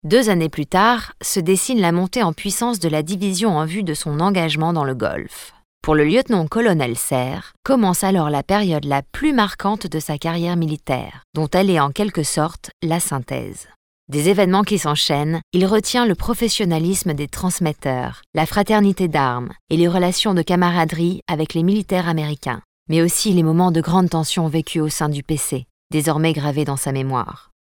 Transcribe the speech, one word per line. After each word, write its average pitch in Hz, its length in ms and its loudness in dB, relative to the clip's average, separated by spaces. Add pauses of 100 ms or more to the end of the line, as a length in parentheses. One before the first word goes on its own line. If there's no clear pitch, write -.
Deux 220 260 4
années 170 180 2
plus 147 180 -4
tard, 220 540 2
se - 200 -2
dessine 190 400 2
la 170 120 4
montée 185 300 0
en 170 100 2
puissance 233 460 -4
de 170 100 -2
la 156 140 0
division 185 560 0
en 156 80 0
vue 185 160 -4
de 160 120 -2
son 151 260 -4
engagement 165 520 0
dans 156 120 0
le 131 100 -2
Golfe. - 580 -6 (300)
Pour 156 140 2
le 151 80 4
lieutenant-colonel 175 920 2
Serre, 131 560 -4 (120)
commence 214 400 2
alors 180 260 2
la 143 140 -2
période 185 400 0
la 139 180 0
plus 302 300 -2
marquante 208 560 -2
de 160 100 -6
sa 151 180 -4
carrière 170 400 -2
militaire, 151 680 -4 (100)
dont 156 180 -2
elle 190 160 4
est 170 120 4
en 143 100 2
quelque 190 320 -2
sorte - 480 -2 (120)
la 165 180 0
synthèse. 127 680 -8 (420)
Des 147 200 0
événements 190 340 4
qui 202 160 0
s'enchaînent, 151 600 0 (120)
il 180 140 2
retient 220 400 2
le 196 80 2
professionnalisme 185 1000 0
des 143 160 -4
transmetteurs, 139 960 -2 (120)
la 160 120 2
fraternité 196 640 2
d'armes 127 420 0 (180)
et 160 80 0
les 175 120 4
relations 180 440 0
de 170 100 2
camaraderie 175 840 0
avec 156 280 -2
les 165 80 0
militaires 185 460 0
américains, 151 540 -4 (260)
mais 165 140 4
aussi 175 300 0
les 175 100 4
moments 170 300 4
de 160 80 2
grande 175 280 2
tension 160 400 0
vécus 160 320 -2
au 156 80 0
sein 151 200 -2
du 143 140 -4
P 156 140 -4
C, 131 300 -6 (240)
désormais 156 420 0
gravés 147 320 -2
dans 139 120 -4
sa 135 160 -4
mémoire. 131 580 -4 (140)